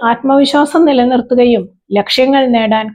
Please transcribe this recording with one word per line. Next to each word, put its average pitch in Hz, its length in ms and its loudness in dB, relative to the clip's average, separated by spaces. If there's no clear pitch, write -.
ആത്മവിശ്വാസം 277 800 0
നിലനിർത്തുകയും 247 840 0
ലക്ഷ്യങ്ങൾ 262 540 0
നേടാൻ 220 500 -2